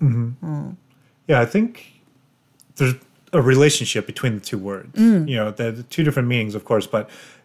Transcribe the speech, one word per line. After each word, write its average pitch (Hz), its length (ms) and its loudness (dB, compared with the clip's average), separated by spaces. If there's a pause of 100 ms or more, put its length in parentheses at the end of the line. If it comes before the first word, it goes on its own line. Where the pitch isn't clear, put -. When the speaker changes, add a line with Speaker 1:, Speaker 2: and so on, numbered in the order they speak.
Speaker 1:
Mm-hmm. 120 320 0 (100)
Speaker 2:
う 170 40 -12
ん。 147 320 -10 (480)
Speaker 1:
Yeah, 147 120 2
I 117 80 2
think 226 280 -2 (1000)
there's 127 200 0 (360)
a 180 80 2
relationship 131 640 2
between 110 340 -4
the - 160 -10
two - 40 -8
words. 98 340 -12
Speaker 2:
う 214 300 4
ん。 147 40 -4
Speaker 1:
You 123 120 -2
know, 107 120 -2
the 117 320 -6
two - 200 -2
different 139 240 0
meanings, 110 280 -2
of 104 80 -10
course, 107 260 0
but 107 180 -2 (360)